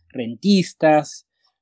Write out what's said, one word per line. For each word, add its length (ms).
rentistas, 1160